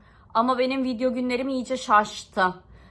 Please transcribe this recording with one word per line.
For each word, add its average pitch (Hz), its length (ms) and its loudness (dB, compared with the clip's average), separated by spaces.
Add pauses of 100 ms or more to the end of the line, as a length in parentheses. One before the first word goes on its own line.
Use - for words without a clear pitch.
(340)
Ama 247 240 2
benim 262 260 0
video 254 300 -2
günlerim 247 340 -2
iyice 262 280 -4
şaştı. 208 800 0 (360)